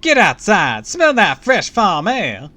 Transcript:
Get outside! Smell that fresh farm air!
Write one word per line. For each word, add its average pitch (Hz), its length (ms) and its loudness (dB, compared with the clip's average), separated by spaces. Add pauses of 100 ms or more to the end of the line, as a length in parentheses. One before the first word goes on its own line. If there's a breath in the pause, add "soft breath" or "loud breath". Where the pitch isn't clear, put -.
Get 311 160 2
outside! 151 680 0
Smell 330 260 0
that 190 300 0
fresh 247 260 0
farm 214 380 0
air! 151 500 -6